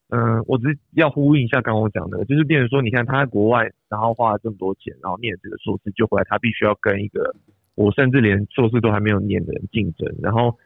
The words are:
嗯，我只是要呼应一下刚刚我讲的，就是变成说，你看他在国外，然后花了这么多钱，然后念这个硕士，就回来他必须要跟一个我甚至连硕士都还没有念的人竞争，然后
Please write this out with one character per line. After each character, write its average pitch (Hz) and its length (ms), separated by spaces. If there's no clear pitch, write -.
嗯， 117 380
我 131 100
只 123 120
是 147 100
要 156 180
呼 147 260
应 131 80
一 117 40
下 131 120
刚 117 140
刚 107 80
我 107 80
讲 87 180
的， 95 160
就 127 100
是 151 80
变 147 180
成 120 100
说， 135 100
你 117 100
看 120 140
他 135 180
在 139 40
国 104 220
外， 117 220
然 107 100
后 113 140
花 113 180
了 104 100
这 113 80
么 101 60
多 95 200
钱， - 260
然 90 100
后 92 60
念 110 240
这 101 80
个 - 80
硕 98 260
士， 104 80
就 113 140
回 98 120
来 92 120
他 104 80
必 117 140
须 - 120
要 104 160
跟 101 220
一 104 60
个 - 260
我 104 180
甚 131 180
至 131 120
连 101 160
硕 117 200
士 120 100
都 110 100
还 104 100
没 104 100
有 101 100
念 98 240
的 - 80
人 - 180
竞 98 280
争， - 120
然 92 100
后 117 340